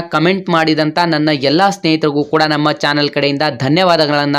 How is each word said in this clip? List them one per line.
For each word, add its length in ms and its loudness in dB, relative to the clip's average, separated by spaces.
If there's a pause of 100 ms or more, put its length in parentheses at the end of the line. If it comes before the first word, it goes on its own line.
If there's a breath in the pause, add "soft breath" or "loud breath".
ಕಾಮೆಂಟ್ 480 -2
ಮಾಡಿದಂತ 580 0
ನನ್ನ 260 0
ಎಲ್ಲಾ 380 2
ಸ್ನೇಹಿತರಿಗೂ 540 -2
ಕೂಡ 180 0
ನಮ್ಮ 300 0
ಚಾನೆಲ್ 380 -2
ಕಡೆಯಿಂದ 320 -2 (160)
ಧನ್ಯವಾದಗಳನ್ನ 800 2